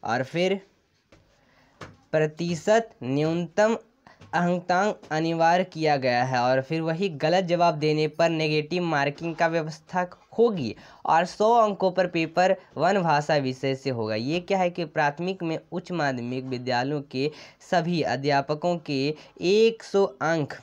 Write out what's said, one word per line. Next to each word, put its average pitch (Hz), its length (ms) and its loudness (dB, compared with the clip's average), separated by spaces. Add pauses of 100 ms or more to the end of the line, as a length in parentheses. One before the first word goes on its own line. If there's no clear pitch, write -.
और 117 180 -2
फिर 185 380 -2 (1500)
प्रतिशत 170 760 0 (120)
न्यूनतम 165 760 0 (580)
अंकांक 180 680 0 (100)
अनिवार्य 165 540 2
किया 156 320 0
गया 123 280 2
है 127 140 -2
और 127 240 2
फिर 160 180 -4
वही 165 280 -2
गलत 165 360 0
जवाब 170 300 2
देने 151 340 0
पर 165 220 0
नेगेटिव 156 520 0
मार्किंग 160 520 -2
का 165 120 0
व्यवस्था 165 600 -4 (320)
होगी 196 380 0 (300)
और 165 180 4
सौ 214 300 2
अंकों 208 360 2
पर 180 160 0
पेपर 175 500 0 (200)
वन 185 260 2
भाषा 151 340 2
विषय 135 380 -2
से 131 160 -6
होगा। 110 240 -2
ये 135 260 -2
क्या 190 180 -2
है 180 120 2
कि 175 140 -6
प्राथमिक 156 580 -2
में 165 160 -4 (140)
उच्च 175 200 -8
माध्यमिक 131 520 -4
विद्यालयों 131 580 -4
के 139 280 -4 (400)
सभी 175 320 0
अध्यापकों 143 720 0
के 147 380 -2 (260)
एक 220 420 2
सौ 196 220 2
अंक 160 480 -2 (100)